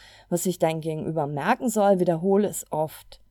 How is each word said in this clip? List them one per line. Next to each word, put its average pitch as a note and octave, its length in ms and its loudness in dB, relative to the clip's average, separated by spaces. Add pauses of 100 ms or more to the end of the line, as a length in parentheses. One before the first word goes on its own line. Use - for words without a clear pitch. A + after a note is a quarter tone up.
(280)
was F3 160 -2
sich F3+ 140 -2
dein D#3+ 220 0
Gegenüber D#3 460 -4
merken E3 420 -2
soll, G3+ 300 4
wiederhole F3+ 480 2
es - 240 -8
oft. - 500 -6 (100)